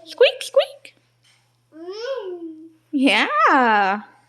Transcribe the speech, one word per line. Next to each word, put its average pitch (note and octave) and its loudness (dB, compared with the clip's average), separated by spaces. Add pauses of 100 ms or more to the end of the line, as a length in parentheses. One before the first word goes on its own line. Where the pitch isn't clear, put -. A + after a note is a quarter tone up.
Squeak, - 0
squeak. - -4 (2000)
Yeah. B3 2 (280)